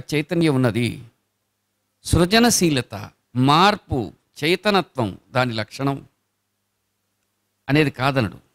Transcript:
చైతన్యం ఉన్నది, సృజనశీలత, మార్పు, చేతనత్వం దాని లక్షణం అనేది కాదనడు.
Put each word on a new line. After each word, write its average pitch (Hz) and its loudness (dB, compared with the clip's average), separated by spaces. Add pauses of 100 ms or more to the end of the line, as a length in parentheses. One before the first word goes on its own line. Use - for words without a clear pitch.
(140)
చైతన్యం 156 0
ఉన్నది, 117 -2 (1000)
సృజనశీలత, 170 0 (240)
మార్పు, 143 2 (320)
చేతనత్వం 170 -2 (120)
దాని 127 -2
లక్షణం 135 -6 (1600)
అనేది 147 2
కాదనడు. 127 -4